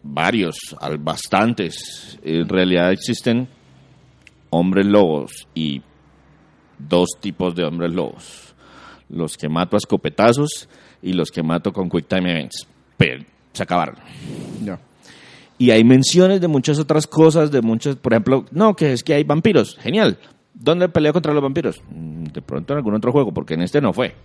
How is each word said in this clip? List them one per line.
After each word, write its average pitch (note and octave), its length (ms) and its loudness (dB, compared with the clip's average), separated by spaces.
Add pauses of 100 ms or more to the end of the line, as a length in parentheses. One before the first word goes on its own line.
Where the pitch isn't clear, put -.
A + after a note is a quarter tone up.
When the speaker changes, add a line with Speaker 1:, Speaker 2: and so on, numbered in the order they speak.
Speaker 1:
varios, E2 540 -2 (240)
al-, D2+ 180 -8
bastantes. F2+ 1300 -4
En E2 240 -2
realidad F#2 440 2
existen A#2+ 540 -2 (1000)
hombres F#2+ 380 0
lobos F#2 680 0
y D2 280 -6 (960)
dos F2 320 0 (100)
tipos F2+ 340 -6
de F2 100 -4
hombres E2+ 280 -4
lobos. - 600 -10 (560)
Los E2 260 -6
que D#2+ 140 -8
mato F2 260 -2
a - 20 2
escopetazos A#2+ 920 0 (340)
y F#2 100 -6
los F2+ 180 -2
que E2+ 120 -6
mato E2 300 -2
con F2+ 180 -6
Quick E2+ 180 -4
Time F#2 220 -2
Events. D#2+ 360 -8 (300)
Pero C2+ 280 -4 (280)
se - 100 -10
acabaron. F2+ 340 -4 (680)
Speaker 2:
Ya. G2 140 -10 (800)
Speaker 1:
Y B2 160 4
hay A2+ 100 8
menciones D#3+ 580 6
de F3 60 0
muchas D3 320 0
otras D3+ 300 0
cosas, D#3 420 4
de C#3 120 2
muchas, A2+ 340 -2
por A#2+ 160 -2
ejemplo, A#2 400 2
no, G3+ 240 2
que D3 160 0
es B2 100 -4
que D3+ 120 0
hay C#3+ 100 2
vampiros. D3+ 560 2
Genial. D#3+ 380 0 (360)
¿Dónde F3 340 0
peleo D3+ 240 2
contra D3+ 200 0
los D3 100 2
vampiros? C#3 480 -4
Mm, D#2+ 360 -12
de D2 160 -12
pronto D#2 300 -8
en C#3+ 40 -2
algún A2+ 180 -2
otro A2 160 0
juego, B2 240 0
porque - 200 -6
en D#2+ 80 -2
este C#3+ 180 0
no A#2 120 0
fue. A2 220 -4 (100)